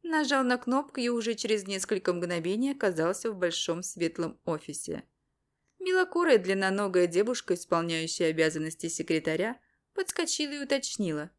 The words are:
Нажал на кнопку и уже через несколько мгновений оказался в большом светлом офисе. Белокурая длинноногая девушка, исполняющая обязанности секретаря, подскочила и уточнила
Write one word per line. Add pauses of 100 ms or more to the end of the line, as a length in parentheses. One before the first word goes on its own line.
Нажал
на
кнопку
и
уже
через
несколько
мгновений
оказался
в
большом
светлом
офисе. (760)
Белокурая
длинноногая
девушка,
исполняющая
обязанности
секретаря, (360)
подскочила
и
уточнила